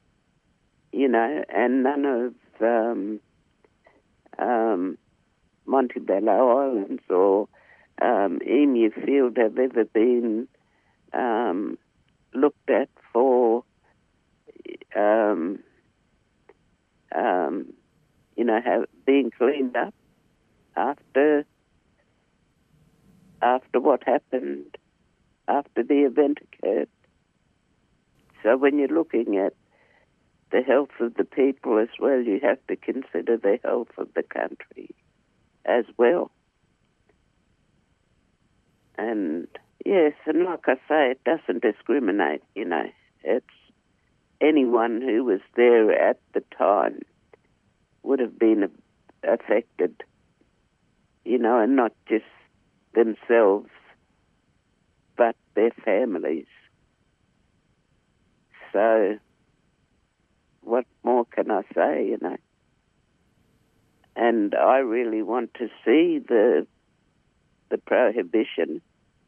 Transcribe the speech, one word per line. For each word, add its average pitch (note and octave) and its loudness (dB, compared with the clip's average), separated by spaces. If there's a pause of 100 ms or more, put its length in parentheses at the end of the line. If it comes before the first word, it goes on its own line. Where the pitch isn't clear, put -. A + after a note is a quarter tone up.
(920)
You C3+ -2
know, A#2 -2 (100)
and B2 0
none C#3+ 0
of, B2 -2 (280)
um, A2 -2 (1160)
um, A2 -2 (680)
Montebello A2+ 0 (100)
Islands G#2+ -4
or, G2 2 (540)
um, G2+ -2
Emu A#2+ 2 (140)
Field B2+ 0
have A#2 0
ever B2+ 0
been, A#2 0 (640)
um, G#2+ -4 (560)
looked C#3+ -2
at B2 0 (240)
for, B2 2 (1300)
um, G#2 0 (1600)
um, F2+ -2 (680)
you A2+ -2
know, A2 0
have, A2 0 (180)
being C3+ 2
cleaned B2 -2
up E3+ -6 (800)
after, D3 0 (2000)
after B2 0
what C#3 2
happened, B2+ -4 (680)
after C3+ -2
the C#3+ 2
event C#3+ 0
occurred. - -6 (1500)
So - 4
when C#3 2
you're C#3 2
looking B2+ -2
at F#2+ -2 (960)
the - 0
health C3 2 (120)
of A#2 -4
the - -2
people C3 0
as A2+ 0 (100)
well, C3 2
you A#2 0
have - 0 (100)
to F#2 -6
consider - -4
the A2 0
health - -4
of - -10
the - -2
country - -12 (720)
as A2+ 2 (140)
well. D#3 2 (2750)
And A2 -4 (380)
yes, E3 2 (100)
and D#3 0
like F3+ -8
I B2+ 2 (120)
say, D3 2
it B2+ -6
doesn't C3 -2
discriminate, G2+ -2 (120)
you G#2 -8
know. D#2+ -4 (380)
It's D#2+ -2 (960)
anyone B2 2
who B2+ 0
was A#2+ 0 (140)
there A#2+ 6
at G#2+ 2 (140)
the - -4 (140)
time F2 0 (1000)
would C3+ -2
have A2+ -6
been A2 4
a-, - -8
affected, - -2 (1200)
you A#2+ 0
know, A#2+ 2
and C3 2
not A#2+ 0 (160)
just A2 -2 (720)
themselves, A2 2 (1500)
but A#2 0 (180)
their A2+ 2 (120)
families. F#2 -2 (2250)
So G#2+ 2 (1400)
what A#2+ -2 (180)
more A#2+ 2
can A2 -4
I G#2 0 (120)
say, A#2 0
you A2 -4
know? - -8 (1800)
And A2+ 0
I G#2 4
really A2+ -2
want A2+ -6
to A2+ -8 (140)
see D#3 2
the, A2 2 (1040)
the A2 -4
prohibition, G2+ -2 (460)